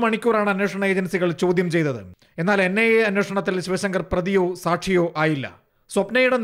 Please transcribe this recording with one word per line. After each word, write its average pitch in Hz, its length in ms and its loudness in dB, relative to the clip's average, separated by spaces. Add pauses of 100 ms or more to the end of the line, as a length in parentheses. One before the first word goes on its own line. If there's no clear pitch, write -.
മണിക്കൂറാണ് 220 500 2
അന്വേഷണ 196 380 -2
ഏജൻസികൾ 180 380 0 (140)
ചോദ്യം 180 320 2
ചെയ്തത്. 143 260 0 (400)
എന്നാൽ 196 260 2
എൻ 185 80 -2 (100)
ഐ 226 120 2
എ 226 120 4
അന്വേഷണത്തിൽ 196 580 -2
ശിവശങ്കർ 185 360 -2 (100)
പ്രതിയോ 185 300 2 (200)
സാക്ഷിയോ 175 420 2 (180)
ആയില്ല. 147 240 0 (460)
സ്വപ്നയുടെ 247 500 2